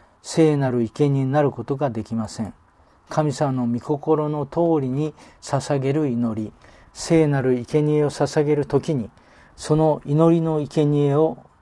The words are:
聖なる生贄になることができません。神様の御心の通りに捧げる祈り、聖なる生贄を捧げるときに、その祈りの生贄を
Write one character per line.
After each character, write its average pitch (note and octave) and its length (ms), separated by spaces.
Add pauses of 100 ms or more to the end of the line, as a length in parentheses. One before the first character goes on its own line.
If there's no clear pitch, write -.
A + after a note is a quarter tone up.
(240)
聖 D#3 340
な C3+ 140
る A#2+ 120
生 D3 260
贄 C3+ 160
に C3 60
な D3+ 100
る C#3+ 100
こ A#2+ 120
と C#3 120
が C#3 140
で A2 140
き A2+ 120
ま A2 120
せ - 160
ん。 F#2+ 100 (560)
神 D3+ 220
様 C#3 220
の B2+ 140
御 A#2+ 120
心 D3+ 480
の D3+ 180
通 E3 360
り C3 80
に D3 240 (280)
捧 C#3+ 380
げ C3+ 140
る D3+ 140
祈 A#2 360
り、 G#2 80 (420)
聖 D#3+ 340
な C#3+ 140
る B2 240
生 D3+ 180
贄 D3+ 200
を C#3+ 60
捧 D3 340
げ D3+ 120
る D3 100
と C#3 160
き D#3+ 140
に、 A2+ 140 (460)
そ - 200
の D#3 300
祈 D#3+ 300
り E3 60
の D#3+ 180
生 D3 260
贄 C#3+ 300
を D#3+ 220 (240)